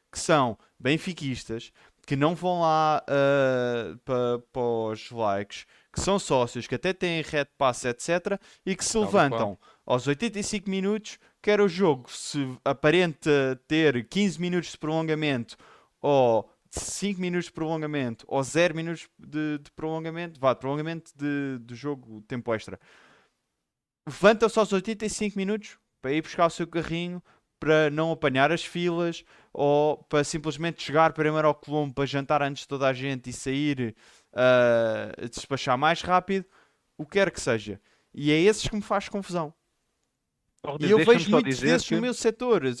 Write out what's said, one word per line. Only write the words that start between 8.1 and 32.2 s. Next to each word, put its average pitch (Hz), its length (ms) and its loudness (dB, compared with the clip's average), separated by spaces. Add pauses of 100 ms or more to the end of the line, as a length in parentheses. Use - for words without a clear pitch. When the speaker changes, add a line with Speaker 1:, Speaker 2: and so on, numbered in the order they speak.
Speaker 1:
e 190 100 -2
que - 80 -8
se - 100 -4
Speaker 2:
Tal 220 100 2
e - 20 2
Speaker 1:
levantam 127 500 2
Speaker 2:
qual. - 40 -20 (260)
Speaker 1:
aos 123 220 0
oitenta 190 320 -2
e 208 40 -6
cinco 202 240 -6
minutos, 196 520 -4 (220)
quer 208 200 4
o 202 60 6
jogo 165 440 2
se - 280 -6 (260)
aparenta 147 1000 2
ter 151 400 2
quinze 185 340 0
minutos 175 300 -2
de - 80 -18
prolongamento, 156 760 -2 (460)
ou 127 480 4 (220)
cinco 190 500 -6
minutos 175 240 -2
de - 60 -18
prolongamento, 151 760 -4
ou 139 140 -2
zero 160 340 2
minutos 165 320 -8 (100)
de, 151 420 -6
de 143 160 -20
prolongamento, 160 640 -8
vá, 131 140 4
de 117 60 -4
prolongamento 151 560 -6
de, 139 440 -4
do 117 160 -16
jogo, 117 520 -10
tempo 120 240 -6
extra. 104 280 -4 (1300)
Levantam-se 214 500 4
aos 202 160 2
oitenta 214 320 -4
e 208 40 -2
cinco 208 280 -6
minutos 208 400 -6 (240)
para 131 120 -4
ir 156 100 0
buscar - 240 0
o - 20 4
seu 170 160 -6
carrinho, 170 560 -6 (380)
para 156 300 4
não 160 220 0
apanhar 143 400 2
as 170 120 -2
filas, 170 600 -2 (260)
ou 147 520 2
para 147 200 0
simplesmente 156 580 -6
chegar 156 300 2
primeiro 156 360 0
ao 147 60 4
Colombo 143 400 -4
para 139 120 -2
jantar 139 360 0